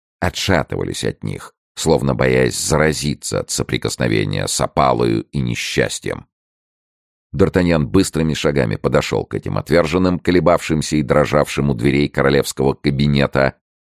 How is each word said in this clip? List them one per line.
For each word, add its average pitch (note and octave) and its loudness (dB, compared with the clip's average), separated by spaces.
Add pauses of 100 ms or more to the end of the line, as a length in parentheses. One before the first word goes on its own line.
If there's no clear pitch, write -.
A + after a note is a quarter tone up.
(200)
отшатывались G1+ -2
от G1+ -6
них, G1+ -10 (220)
словно C#2 2
боясь B1+ 2
заразиться D2 -2
от - -8
соприкосновения G#1+ -2
с - -4
опалою A#1 0
и C#2+ -4
несчастьем. A1+ -4 (1080)
Д'Артаньян E2+ 2
быстрыми D#2+ 0
шагами C#2 0
подошел C2 0
к - -12
этим G1+ -6
отверженным, E2+ 2
колебавшимся E2 2
и D2+ 2
дрожавшим C#2+ 2
у C#2 0
дверей C#2 2
королевского C2+ 0
кабинета, C#2 0 (300)